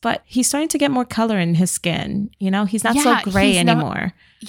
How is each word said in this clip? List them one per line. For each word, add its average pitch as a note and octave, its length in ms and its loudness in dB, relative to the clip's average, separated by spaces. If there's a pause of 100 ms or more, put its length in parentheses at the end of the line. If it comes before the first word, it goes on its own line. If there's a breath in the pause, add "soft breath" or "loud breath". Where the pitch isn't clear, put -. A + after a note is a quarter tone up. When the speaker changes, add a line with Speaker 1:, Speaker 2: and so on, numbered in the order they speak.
Speaker 1:
but - 220 -2
he's B3 220 -2
starting D4+ 220 -2
to D#4 100 -2
get C#4+ 140 0
more B3 120 0
color A3+ 360 -2
in E3+ 160 0
his F3 160 2
skin. F3 640 -4
You F#3+ 140 -2
know, G#3 120 0
he's G3+ 200 -2
not A#3 120 2
so C#4 140 4
Speaker 2:
Yeah, A#3+ 140 2
Speaker 1:
gray G3 300 2
Speaker 2:
he's F3 100 2
not E3+ 120 4
Speaker 1:
anymore. - 360 -4 (360 soft breath)